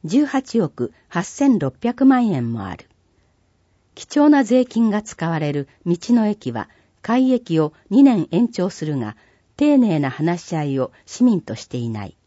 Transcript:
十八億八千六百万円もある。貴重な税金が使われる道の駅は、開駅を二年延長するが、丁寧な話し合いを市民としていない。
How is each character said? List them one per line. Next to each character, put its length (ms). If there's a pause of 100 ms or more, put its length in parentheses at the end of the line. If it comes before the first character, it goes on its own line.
十 220
八 340
億 320 (160)
八 160
千 340
六 220
百 260
万 220
円 240
も 140
あ 100
る。 100 (1080)
貴 120
重 220
な 160
税 200
金 260
が 120
使 260
わ 100
れ 140
る 160 (180)
道 100 (140)
の 180
駅 240
は、 160 (340)
開 300
駅 280
を 120 (180)
二 120
年 280
延 180
長 220
す 160
る 120
が、 180 (400)
丁 220
寧 200
な 120
話 320
し 140
合 80
い 140
を 140 (140)
市 180
民 160
と 140
し 120
て 120
い 100
な 160
い。 120 (100)